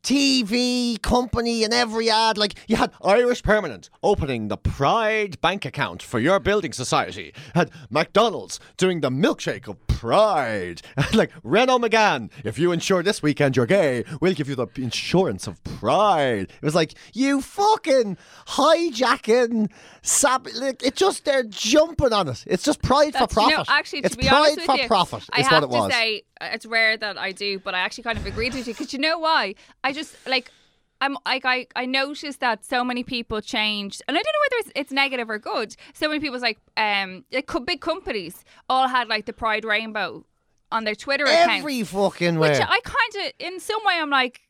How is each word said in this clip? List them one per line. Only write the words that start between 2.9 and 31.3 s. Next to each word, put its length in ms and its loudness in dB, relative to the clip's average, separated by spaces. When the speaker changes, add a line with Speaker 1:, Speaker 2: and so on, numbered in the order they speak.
Speaker 1:
Irish 420 2
Permanent 460 0
opening 460 0
the 80 -2
Pride 840 0
bank 240 0
account 400 -4
for 160 -4
your 220 4
building 320 0
society. 600 -2
Had 160 2
McDonald's 680 0
doing 240 2
the 100 0
milkshake 600 -2
of 80 -12
Pride. 920 0
<laughs> 160 0
Like, 180 4
Renault 360 4
Megane, 520 2
if 140 -6
you 140 2
insure 320 0
this 180 -2
weekend 340 2
you're 120 4
gay, 360 2
we'll 140 2
give 160 -4
you 60 -4
the 120 -2
insurance 680 0
of 180 -10
Pride. 840 2
It 160 -20
was 80 0
like, 220 2
you 260 2
fucking 800 2
hijacking 1200 2
sab-, 540 2
like, 280 -4
it 120 0
just, 300 2
they're 180 2
jumping 680 2
on 160 2
it. 180 -10
It's 160 0
just 180 0
Pride 320 4
for 60 -2
Speaker 2:
That's, 160 0
you 80 4
know, 120 6
Speaker 1:
profit. 180 -2
Speaker 2:
actually, 280 -2
to 60 -6
Speaker 1:
It's 80 0
Speaker 2:
be 140 0
honest 260 6
Speaker 1:
Pride 20 -10
Speaker 2:
with 80 -10
Speaker 1:
for 180 2
Speaker 2:
you, 40 -4
Speaker 1:
profit 440 0
Speaker 2:
I 100 0
Speaker 1:
is 60 2
Speaker 2:
have 160 6
Speaker 1:
what 60 -4
it 40 -2
Speaker 2:
to 80 4
Speaker 1:
was. 120 0
Speaker 2:
say, 300 -2
uh, 100 -10
it's 140 -10
rare 320 2
that 200 -8
I 140 -6
do, 280 -6
but 160 -8
I 40 -2
actually 260 -6
kind 120 -4
of 80 -8
agreed 280 -6
with 140 -8
you, 60 -8
'cause 200 -10
you 60 -8
know 200 -2
why? 360 0
I 100 -2
just, 220 -10
like, 240 -2
I'm, 240 -2
like, 200 -2